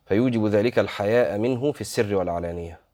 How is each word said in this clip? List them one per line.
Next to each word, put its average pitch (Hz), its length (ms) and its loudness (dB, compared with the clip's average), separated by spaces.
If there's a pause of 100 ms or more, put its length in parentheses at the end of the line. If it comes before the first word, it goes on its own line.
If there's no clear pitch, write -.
فيوجب 117 400 2
ذلك 107 340 2
الحياء 104 580 0
منه 127 340 0
في - 100 -10
السر 104 340 -2
والعلانية." 85 640 -4 (140)